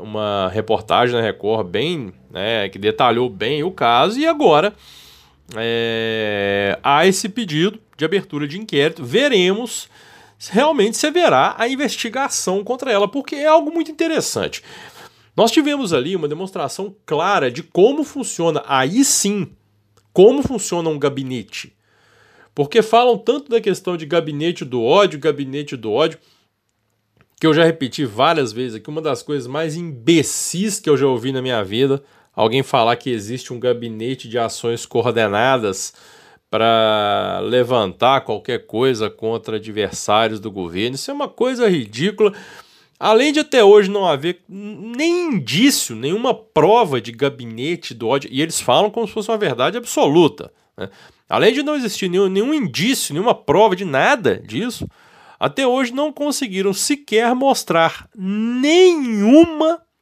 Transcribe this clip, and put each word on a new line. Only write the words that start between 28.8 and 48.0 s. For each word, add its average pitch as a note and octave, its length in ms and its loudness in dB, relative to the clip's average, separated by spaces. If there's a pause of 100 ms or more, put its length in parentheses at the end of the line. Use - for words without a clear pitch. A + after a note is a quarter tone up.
uma D#3 100 -8
das D3 220 -4
coisas C#3 240 -6
mais D3+ 280 -6
imbecis E3+ 1040 0
que - 120 -4
eu D3 40 6
já C3 120 2
ouvi B2+ 260 0
na C3 80 -2
minha B2 240 -2
vida, C3+ 400 0 (320)
alguém A2+ 260 2
falar A#2+ 340 2
que A#2+ 120 -10
existe A#2+ 460 -6
um A#2+ 40 -10
gabinete A#2+ 680 -4
de A2+ 100 -4
ações A#2 460 -4
coordenadas A2+ 1120 0 (560)
pra G#2+ 920 2
levantar A#2+ 800 2
qualquer A2+ 460 -6
coisa A2 420 0
contra A2+ 480 -6
adversários G#2+ 840 -2
do G#2+ 120 -10
governo. G2 460 -6
Isso - 140 -10
é C#4 40 -6
uma C#4+ 140 -6
coisa B3 420 -2
ridícula. F3+ 640 0 (640)
Além A3+ 320 4
de D4+ 80 2
até C4 240 4
hoje G3+ 260 8
não G3 160 -2
haver E3 400 -2
nem A#3 840 -4
indício, D3 640 0
nenhuma F#3+ 380 -2
prova E3 640 2
de A#2 120 -12
gabinete B2 840 -6
do A2+ 140 -4